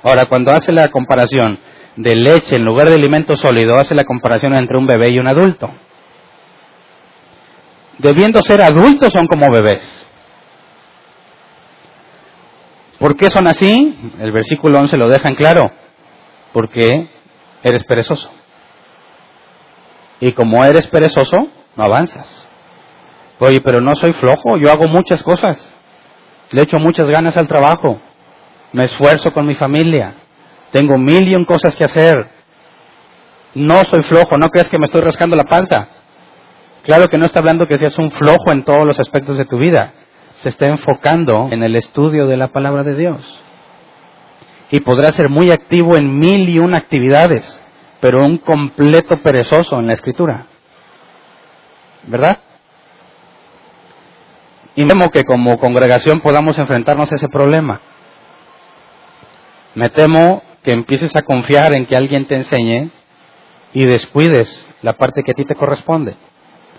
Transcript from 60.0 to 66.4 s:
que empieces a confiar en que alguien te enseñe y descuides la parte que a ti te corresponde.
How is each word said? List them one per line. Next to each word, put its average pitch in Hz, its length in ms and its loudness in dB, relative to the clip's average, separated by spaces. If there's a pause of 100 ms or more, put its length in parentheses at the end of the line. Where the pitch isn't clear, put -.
que 127 100 -2
empieces 135 420 -4
a 151 60 -2
confiar 143 520 0
en 131 120 -2
que 131 100 -4
alguien 135 300 -2
te 139 100 -6
enseñe 127 540 -4 (800)
y 131 140 -2
descuides 127 800 0 (160)
la 113 120 -4
parte 135 300 -4
que 135 80 -6
a - 40 -6
ti 139 100 -6
te 143 100 -6
corresponde. 139 600 -6 (640)